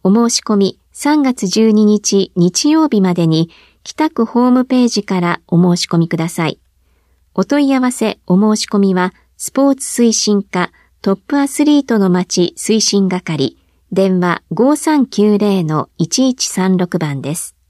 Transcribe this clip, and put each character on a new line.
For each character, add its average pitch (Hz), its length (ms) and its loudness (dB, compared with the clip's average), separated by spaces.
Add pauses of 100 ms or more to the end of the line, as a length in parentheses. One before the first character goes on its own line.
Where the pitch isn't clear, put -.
お 190 100 2
申 233 220 2
し - 60 -2
込 214 160 -2
み、 196 220 0 (140)
三 294 300 0
月 254 240 -2
十 220 240 2
二 214 140 4
日 208 520 0
日 180 340 2
曜 311 180 2
日 214 120 0
ま 180 140 2
で 170 120 0
に、 160 240 0 (340)
北 311 260 -4
区 233 140 -2
ホ 247 240 0
ー - 20 2
ム 254 140 2
ペ 254 200 0
ー 233 40 2
ジ 208 140 -4
か 185 180 -2
ら 175 260 -2
お 170 100 -2
申 175 240 2
し - 80 -6
込 170 100 0
み 165 100 0
く 165 80 -4
だ 160 120 -4
さ 165 200 -4
い。 - 120 -8 (760)
お 185 100 -2
問 285 240 0
い 269 60 2
合 254 60 0
わ 254 120 0
せ、 - 340 -4
お 180 80 0
申 214 260 2
し - 60 -6
込 208 120 -2
み 196 160 2
は、 180 200 -2 (220)
ス - 160 -14
ポ 277 180 2
ー 269 60 0
ツ - 260 -4
推 233 100 4
進 208 300 0
課、 - 280 -6 (300)
ト 196 140 -2
ッ - 120 -6
プ 285 120 -2
ア 277 100 0
ス - 160 -2
リ 294 160 4
ー 277 60 -10
ト 226 120 0
の 190 120 2
街 180 460 0
推 220 240 -2
進 196 280 0
係、 165 480 -4 (340)
電 185 300 0
話 175 300 -2
五 254 260 0
三 294 300 0
九 208 320 0
零 196 260 0
の 156 240 -4 (100)
一 254 300 0
一 - 180 -4
三 190 300 0
六 180 220 -2
番 143 240 -6
で 143 120 -6
す。 - 220 -14 (140)